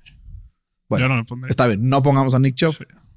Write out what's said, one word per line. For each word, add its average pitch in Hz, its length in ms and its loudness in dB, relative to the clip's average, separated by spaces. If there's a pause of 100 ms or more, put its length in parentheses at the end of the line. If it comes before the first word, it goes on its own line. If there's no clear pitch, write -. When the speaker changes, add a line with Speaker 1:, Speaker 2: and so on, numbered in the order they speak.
Speaker 1:
güey. - 140 -20 (720)
Speaker 2:
Bueno, 123 160 0
Speaker 1:
Yo 131 60 2
no 131 60 0
lo 113 100 -4
pondría. 127 240 -10
Speaker 2:
está 127 160 2
bien, 110 200 0
no 135 160 2
pongamos 135 300 2
a 127 60 2
Nick 131 160 2
Chubb. 160 200 0
Speaker 1:
Sí. - 100 -16 (320)